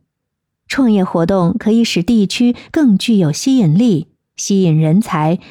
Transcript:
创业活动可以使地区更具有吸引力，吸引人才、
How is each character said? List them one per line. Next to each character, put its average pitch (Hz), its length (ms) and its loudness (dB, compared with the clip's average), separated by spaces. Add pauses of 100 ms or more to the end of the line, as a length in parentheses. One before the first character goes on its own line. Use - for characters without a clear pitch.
(680)
创 254 240 0
业 190 140 2
活 170 180 -2
动 180 360 0
可 214 120 -2
以 233 120 2
使 185 180 -2
地 214 240 2
区 240 300 0 (160)
更 254 260 2
具 220 200 0
有 160 140 0
吸 262 260 -2
引 170 200 2
力， 214 300 0 (280)
吸 196 280 -2
引 160 120 2
人 160 240 2
才、 165 380 -2 (140)